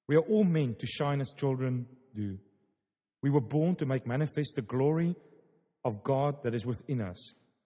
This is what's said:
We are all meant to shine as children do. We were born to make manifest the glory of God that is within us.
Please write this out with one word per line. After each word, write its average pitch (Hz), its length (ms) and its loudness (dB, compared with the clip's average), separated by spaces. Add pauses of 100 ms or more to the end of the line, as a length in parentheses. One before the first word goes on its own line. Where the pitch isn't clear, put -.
We 143 80 4
are 156 120 6
all 214 160 4
meant 156 360 2
to 120 80 -6
shine 143 340 0
as 131 160 -6
children 131 500 0 (280)
do. 101 240 -4 (840)
We 139 80 2
were 143 120 4
born 156 340 0
to 160 100 -2
make 131 220 -2
manifest 143 480 -2
the 139 80 -2
glory 156 520 0 (680)
of 107 180 -4
God 139 400 0
that 120 120 -2
is 110 100 -4
within 123 360 -4
us. 90 320 -10 (320)